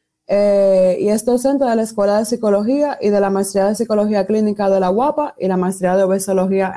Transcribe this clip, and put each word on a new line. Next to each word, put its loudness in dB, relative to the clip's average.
Eh, 2
y 0
es -2
docente 0
de 0
la 0
Escuela -2
de 0
Psicología 0
y 0
de 2
la 0
Maestría 0
de 0
Psicología 0
Clínica 0
de 2
la 0
uapa -2
y -4
la 0
Maestría -2
de 2
Obesología 0